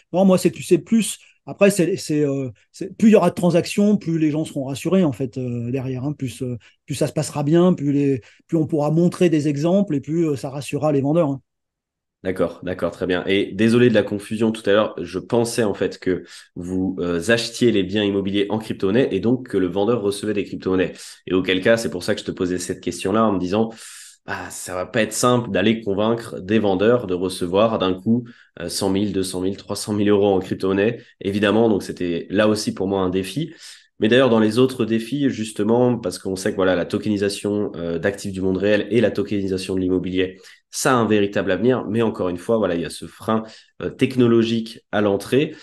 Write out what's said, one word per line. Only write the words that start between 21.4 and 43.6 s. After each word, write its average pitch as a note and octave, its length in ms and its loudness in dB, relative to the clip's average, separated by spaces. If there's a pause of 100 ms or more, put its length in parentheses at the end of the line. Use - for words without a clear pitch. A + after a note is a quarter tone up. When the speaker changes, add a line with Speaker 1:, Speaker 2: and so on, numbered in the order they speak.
Speaker 2:
cas, A2+ 160 4
c'est A2+ 140 -4
pour F2 120 -8
ça G#2+ 120 -2
que - 80 -6
je - 20 -20
te G2 60 -6
posais F2+ 260 -2
cette F2+ 240 -8
question-là G2 460 0
en G#2 60 2
me F#2+ 60 -2
disant, « F#2+ 300 0 (580)
Ah, F#2 220 -10
ça - 260 -12
va F2+ 120 -4
pas - 160 -2
être G#2+ 100 -2
simple B2 380 2
d'aller A2 320 2
convaincre G#2+ 580 -2
des G2 180 0
vendeurs G#2 480 2
de F#2 60 -4
recevoir F#2 640 0
d'un F#2 140 0
coup, A2+ 320 0 (340)
euh, E2+ 120 -8
cent - 180 -2
mille, G2 240 0
deux F#2+ 100 0
cent F#2 200 -6
mille, F#2+ 160 -4
trois G#2 180 -10
cent - 160 -6
mille G#2 160 0
euros G2+ 240 4
en F#2+ 60 2
crypto-monnaie. » G2 600 0 (200)
Évidemment, G#2 480 2
donc G2 140 0
c'était E2+ 480 -6
là G#2+ 180 2
aussi G#2+ 240 -2
pour F#2+ 160 -4
moi G2 140 0
un F#2 80 0
défi. F#2+ 420 -4 (480)
Mais A2 80 2
d'ailleurs, B2 220 6
dans A2+ 100 4
les G#2+ 180 2
autres B2+ 280 2
défis, A2+ 420 -2
justement, A2+ 720 0
parce F#2 200 -6
qu'on F#2+ 180 -6
sait A2 140 -2
que G2+ 60 -6
voilà, F#2 180 2
la F2 100 0
tokenisation, G#2 920 -2
euh, E2+ 220 -4
d'actifs F#2+ 340 -4
du F#2 80 -6
monde F#2+ 160 0
réel G2+ 340 2
et A2+ 100 2
la G2+ 120 2
tokenisation F#2+ 640 -4
de F#2 40 -2
l'immobilier, F#2 600 -2 (280)
ça - 220 -2
a B2+ 60 4
un A2+ 100 2
véritable G2+ 460 0
avenir. A2 360 0
Mais A2 140 0
encore G#2+ 260 -2
une F2+ 80 -4
fois, A2+ 220 0
voilà, F#2 160 0
il E2+ 60 -2
y E2 40 -4
a D2+ 60 -8
ce - 160 -14
frein, A2 380 -2 (380)